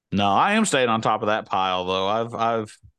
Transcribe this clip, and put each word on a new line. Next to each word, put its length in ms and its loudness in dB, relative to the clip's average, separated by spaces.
No, 160 2
I 280 4
am 100 2
staying 240 2
on 140 0
top 200 0
of 60 -2
that 180 -2
pile, 380 -2
though. 240 -2
I've, 260 -4
I've, 440 -4